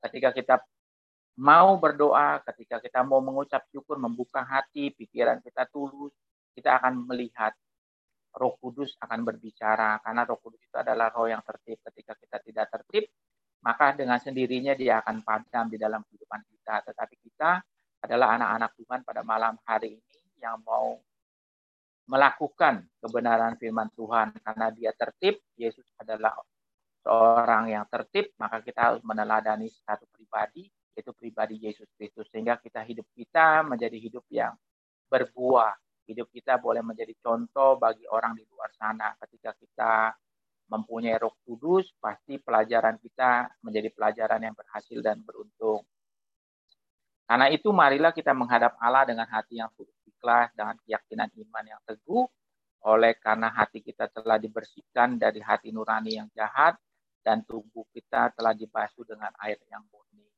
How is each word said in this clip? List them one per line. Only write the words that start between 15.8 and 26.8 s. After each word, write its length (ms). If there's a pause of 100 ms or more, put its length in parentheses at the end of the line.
kehidupan 480
kita. 320
Tetapi 400
kita 400 (400)
adalah 320
anak-anak 400
Tuhan 320
pada 160
malam 400
hari 400
ini 160 (240)
yang 240
mau 320 (1040)
melakukan 800 (160)
kebenaran 580
firman 380
Tuhan. 480
Karena 320
dia 160
tertib, 480 (160)
Yesus 400
adalah 400 (720)